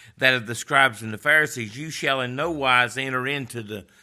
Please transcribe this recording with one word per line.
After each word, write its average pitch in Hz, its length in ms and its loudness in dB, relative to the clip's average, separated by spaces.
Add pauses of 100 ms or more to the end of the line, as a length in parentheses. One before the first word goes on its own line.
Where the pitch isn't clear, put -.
(160)
that 131 180 4
of 117 140 -2
the 117 80 -6
scribes 135 460 2
and 110 120 -6
the 107 40 -6
Pharisees, 147 580 0
you 156 140 -10
shall 139 320 -2
in 123 160 -4
no 165 140 -2
wise 127 460 2
enter 131 300 -2
into 131 360 -6
the, 104 220 -10 (180)